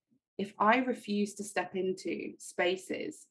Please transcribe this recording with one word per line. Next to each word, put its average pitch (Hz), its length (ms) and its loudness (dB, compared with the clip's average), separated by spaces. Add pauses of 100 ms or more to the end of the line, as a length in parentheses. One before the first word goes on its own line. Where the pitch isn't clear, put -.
(380)
if 202 200 -6
I 220 200 8
refuse 208 560 0
to - 100 -8
step 180 320 -2
into 185 600 -2
spaces 180 920 -2